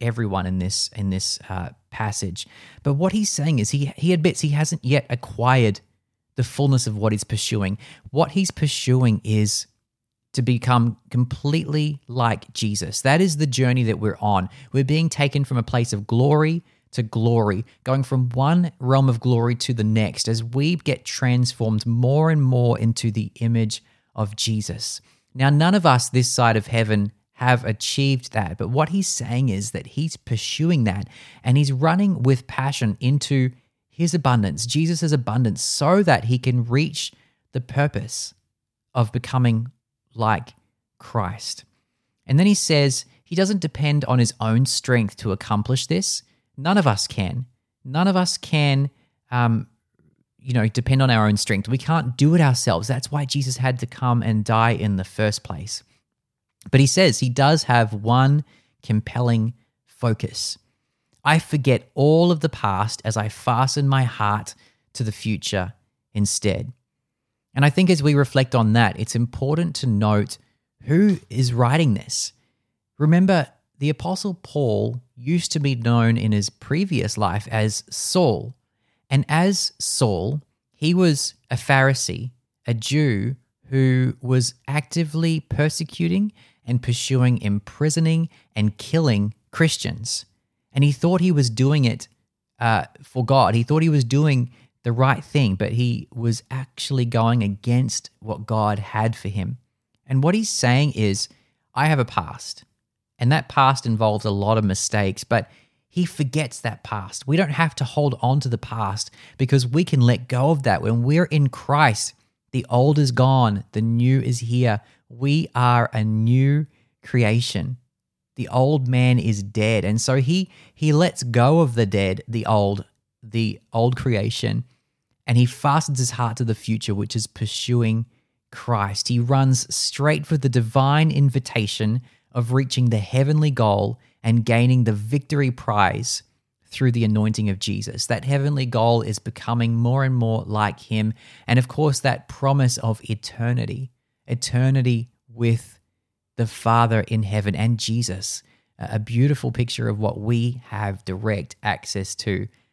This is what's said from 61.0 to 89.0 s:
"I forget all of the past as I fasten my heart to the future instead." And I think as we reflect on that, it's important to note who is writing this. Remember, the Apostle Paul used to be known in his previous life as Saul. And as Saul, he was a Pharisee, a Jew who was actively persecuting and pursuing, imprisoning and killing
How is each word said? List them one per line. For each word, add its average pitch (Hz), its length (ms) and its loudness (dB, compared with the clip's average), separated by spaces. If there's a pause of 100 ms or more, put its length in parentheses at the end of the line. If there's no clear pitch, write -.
"I 156 160 4
forget 135 560 0
all 160 380 4
of 156 80 0
the 160 80 -2
past 101 560 -4
as 110 140 -2
I 107 100 -2
fasten 127 580 0
my 135 180 2
heart 107 500 -4 (400)
to 117 100 -6
the 107 80 -4
future 101 600 -4 (400)
instead." 104 580 -2 (800)
And 139 140 2
I 147 40 4
think 185 200 2
as 156 120 2
we 147 120 4
reflect 135 400 2
on 110 180 4
that, 110 260 2
it's - 160 -6
important 143 640 -2
to - 100 -4
note 107 520 0 (460)
who 180 440 2
is 120 240 0
writing 127 400 2
this. - 400 -6 (640)
Remember, 170 520 4 (300)
the 139 120 -2
Apostle 185 420 -6
Paul 117 680 -2 (120)
used 160 380 -2
to 156 80 -2
be 139 140 0
known 117 420 2
in 107 160 0
his 104 160 0
previous 151 720 -4
life 104 320 -2
as 110 400 -2
Saul. - 640 -2 (540)
And 135 180 2
as 180 500 0
Saul, 107 640 -2 (320)
he 160 220 0
was 175 400 2 (160)
a 127 60 -2
Pharisee, 135 720 0 (360)
a 120 60 -2
Jew 120 640 0 (280)
who 127 580 2
was 123 320 0 (120)
actively 160 760 -2
persecuting 165 920 -2 (340)
and 123 160 0
pursuing, 123 600 0
imprisoning 160 840 0 (300)
and 107 220 0
killing 110 560 0 (160)